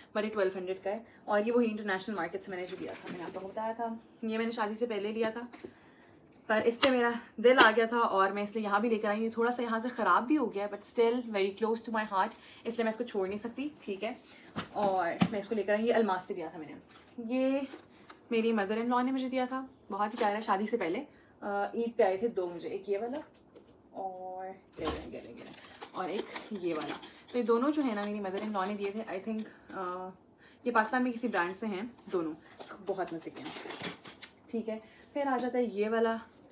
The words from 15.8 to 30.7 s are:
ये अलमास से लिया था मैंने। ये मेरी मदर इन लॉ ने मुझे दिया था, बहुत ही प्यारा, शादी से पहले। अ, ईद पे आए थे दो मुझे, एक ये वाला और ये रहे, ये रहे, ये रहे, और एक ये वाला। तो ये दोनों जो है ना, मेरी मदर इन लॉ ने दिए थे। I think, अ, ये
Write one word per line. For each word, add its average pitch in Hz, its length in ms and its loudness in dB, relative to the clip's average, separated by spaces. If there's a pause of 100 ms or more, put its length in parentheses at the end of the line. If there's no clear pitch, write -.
ये 240 80 2
अलमास 202 340 2
से 208 80 -6
लिया 165 200 -6
था 180 40 -12
मैंने। 147 180 -12 (600)
ये 269 320 2 (640)
मेरी 226 220 4
मदर 214 240 2
इन 233 120 0
लॉ 247 120 4
ने 262 100 2
मुझे 262 180 -2
दिया 254 160 0
था, 262 240 -6 (220)
बहुत 208 220 0
ही 233 40 -8
प्यारा, 214 220 2
शादी 214 280 0
से 233 100 0
पहले। 185 220 0 (440)
अ, 202 320 -2
ईद 233 220 -2
पे 226 60 8
आए 190 140 4
थे 233 100 0
दो 180 200 -2
मुझे, 170 200 -8
एक 202 220 -8
ये 196 80 0
वाला 247 260 -4 (800)
और 185 460 -8
ये - 380 -10
रहे, - 260 -6
ये - 80 -12
रहे, 117 140 -16
ये - 100 -16
रहे, - 100 -18 (420)
और 180 140 -4
एक 214 160 -4 (280)
ये 175 200 -2
वाला। 151 200 -4 (380)
तो 247 80 -2
ये 240 40 0
दोनों 233 280 4
जो 302 100 2
है 240 140 2
ना, 202 80 -2
मेरी 208 160 -2
मदर 196 200 -2
इन 214 140 -4
लॉ 190 120 0
ने 208 100 -2
दिए 202 160 -4
थे। 208 280 -6
I - 80 -10
think, 220 160 -4 (280)
अ, 185 380 -6 (560)
ये 240 60 -2